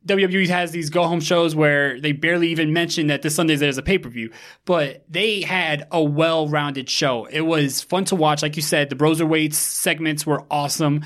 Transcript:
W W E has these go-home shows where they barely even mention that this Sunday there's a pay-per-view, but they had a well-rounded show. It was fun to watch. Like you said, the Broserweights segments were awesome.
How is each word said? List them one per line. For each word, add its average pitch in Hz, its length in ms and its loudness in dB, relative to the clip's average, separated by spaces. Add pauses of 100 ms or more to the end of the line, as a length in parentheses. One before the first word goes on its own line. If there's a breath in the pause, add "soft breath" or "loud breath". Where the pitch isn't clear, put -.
W 196 220 2
W 190 140 2
E 180 80 4
has 175 220 0
these 160 200 -6
go-home 170 300 2
shows 170 340 2
where 143 440 2
they 151 120 -2
barely 170 380 0
even 156 240 0
mention 170 340 0
that 143 160 0
this 151 100 0
Sunday 160 220 2
there's 139 240 0
a - 20 -8
pay-per-view, 120 480 -4 (360 loud breath)
but 151 440 0
they 196 320 -2
had 160 500 -2
a 165 120 2
well-rounded 147 880 0
show. 127 360 0
It 151 160 -4
was 156 400 0
fun 185 240 -2
to 190 100 0
watch. 151 280 2
Like 151 140 -4
you 165 40 -4
said, 147 300 0
the 131 40 -6
Broserweights 156 600 2
segments 156 680 -2
were 147 280 -2
awesome. 147 540 0